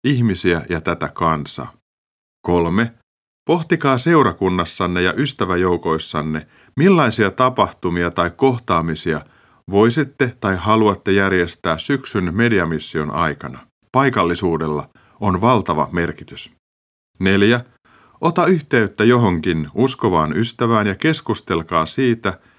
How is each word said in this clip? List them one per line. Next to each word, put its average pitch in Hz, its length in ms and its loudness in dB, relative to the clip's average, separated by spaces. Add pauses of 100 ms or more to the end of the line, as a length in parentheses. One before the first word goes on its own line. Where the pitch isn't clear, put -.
ihmisiä 98 600 0
ja 82 120 -4
tätä 80 260 -4
kansaa. 73 640 -4 (760)
Kolme. 87 460 0 (540)
Pohtikaa 156 500 0
seurakunnassanne 92 1040 0
ja 90 160 2
ystäväjoukoissanne, 85 1300 -2 (300)
millaisia 131 540 4
tapahtumia 90 800 -2
tai 85 240 -2
kohtaamisia 82 880 0 (500)
voisitte 117 680 0
tai 95 160 -2
haluatte 101 560 2
järjestää 92 640 0
syksyn 98 580 -4
mediamission 82 760 0
aikana. 73 480 -6 (320)
Paikallisuudella 85 1000 0 (300)
on 92 220 0
valtava 87 500 0
merkitys. - 600 -6 (680)
Neljä. 101 460 2 (560)
Ota 165 240 0
yhteyttä 135 580 2
johonkin 90 680 2
uskovaan 90 640 0
ystävään 113 500 0
ja 98 80 -2
keskustelkaa 90 920 -2
siitä, 117 540 -2 (200)